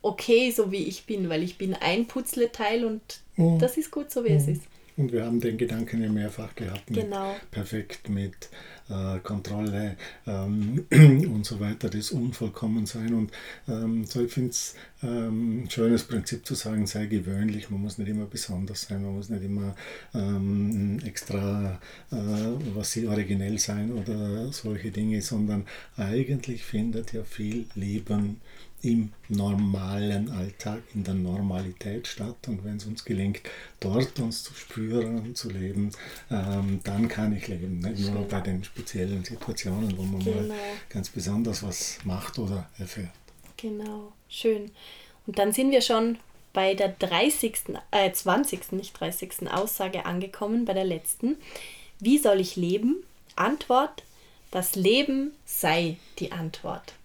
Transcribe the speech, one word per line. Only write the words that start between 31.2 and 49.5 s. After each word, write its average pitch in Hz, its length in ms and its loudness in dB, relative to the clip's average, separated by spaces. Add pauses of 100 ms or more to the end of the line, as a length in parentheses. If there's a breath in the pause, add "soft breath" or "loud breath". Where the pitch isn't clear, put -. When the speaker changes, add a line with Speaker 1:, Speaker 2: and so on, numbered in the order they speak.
Speaker 2:
statt. 110 300 -8 (100)
Und 101 180 -4
wenn's 104 220 -6
uns 110 180 -8
gelingt, 101 360 -2 (400 loud breath)
dort 120 400 0
uns 113 240 -2
zu - 100 -14
spüren 113 640 -2
und 117 180 -6
zu 113 140 -6
leben, 98 400 -2 (400 loud breath)
ähm, 98 540 0
dann 101 240 0
kann 107 280 0
ich - 120 -6
leben. 90 320 -4
Nicht 101 180 -2 (100)
nur 101 120 0
Speaker 1:
Schön. 98 80 -2
Speaker 2:
bei 98 120 0
den 92 220 -2
speziellen 92 600 -4
Situationen, 104 760 -2
wo 95 40 -2
man 190 220 0
mal 214 180 4
Speaker 1:
Genau. 214 120 -2 (360 loud breath)
Speaker 2:
ganz 139 180 -4
besonders 101 560 0
was - 400 -6
macht 95 340 -4
oder 95 300 -2 (100)
erfährt. 92 320 -8 (460)
Speaker 1:
Genau, 208 560 -8 (160)
schön. 214 420 0 (560 loud breath)
Und 202 140 -2
dann 208 120 6
sind 262 200 4
wir 247 100 8
schon 226 340 4 (360)
bei 190 220 4
der 196 160 2 (100)
dreißigsten, 220 800 2 (120)
äh, 196 220 6
zwanzigsten, 190 640 0
nicht - 220 -8
dreißigsten 175 480 -6
Aussage 190 580 -2